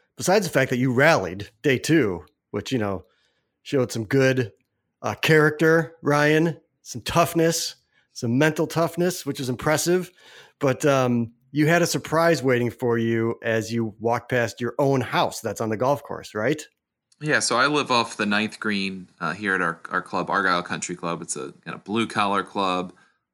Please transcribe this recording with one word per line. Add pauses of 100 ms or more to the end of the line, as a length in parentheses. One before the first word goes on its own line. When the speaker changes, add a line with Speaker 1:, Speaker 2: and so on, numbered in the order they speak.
(180)
Speaker 1:
besides
the
fact
that
you
rallied (120)
day
two, (240)
which,
you
know, (560)
showed
some
good, (520)
uh,
character,
Ryan, (220)
some
toughness, (380)
some
mental
toughness,
which
is
impressive. (480)
But,
um, (200)
you
had
a
surprise
waiting
for
you
as
you
walked
past
your
own
house
that's
on
the
golf
course,
right? (540)
Speaker 2:
Yeah,
so
I
live
off
the
ninth
green, (100)
uh,
here
at
our, (120)
our
club,
Argyle
Country
Club.
It's
a (120)
kind
of
blue-collar
club. (400)